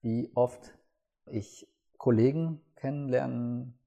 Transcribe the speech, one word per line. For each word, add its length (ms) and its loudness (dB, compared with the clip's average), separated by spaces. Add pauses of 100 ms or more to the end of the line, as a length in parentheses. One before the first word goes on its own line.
Wie 340 -4
oft 420 -2 (480)
ich 420 -8 (300)
Kollegen 640 2 (140)
kennenlernen 1120 -4